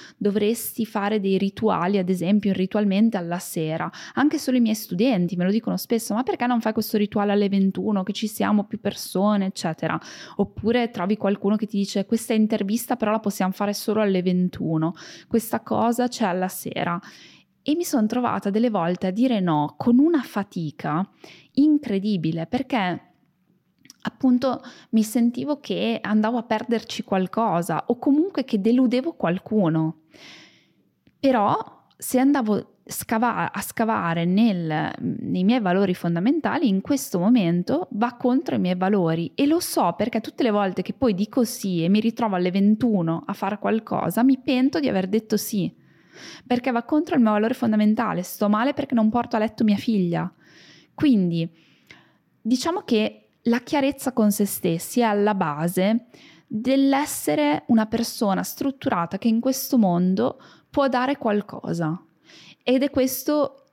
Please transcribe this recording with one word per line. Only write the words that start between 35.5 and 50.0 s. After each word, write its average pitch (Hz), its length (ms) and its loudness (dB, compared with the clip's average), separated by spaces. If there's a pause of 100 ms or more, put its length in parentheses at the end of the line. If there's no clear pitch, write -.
valori 185 340 2
fondamentali, 220 720 0
in 190 140 2
questo - 380 -2
momento 190 720 2
va 240 240 -2
contro 262 400 0
i 226 40 0
miei 185 160 0
valori, 180 600 0
e 277 100 2
lo 320 140 2
so 247 360 0
perché 226 240 -2
tutte - 220 -8
le 247 80 2
volte 196 320 0
che 202 120 -8
poi 233 200 0
dico 214 300 0
sì 185 400 -2
e 170 60 2
mi 208 100 4
ritrovo 226 360 -2
alle 180 140 2
ventuno 196 800 2
a 190 60 -6
fare 202 260 -6
qualcosa, 220 640 -2
mi 262 160 4
pento 269 400 0
di 277 80 0
aver 196 200 0
detto 220 300 -2
sì, 190 340 -2 (760)
perché 247 260 0
va 233 120 -2
contro 311 320 0
il 269 60 4
mio 220 100 4
valore 214 220 2
fondamentale, 214 720 0
sto - 260 -2
male 233 240 0
perché 277 220 -4
non 220 140 4
porto 240 260 -2
a 220 40 0
letto 220 240 -2
mia 208 140 4
figlia. 180 540 0 (640)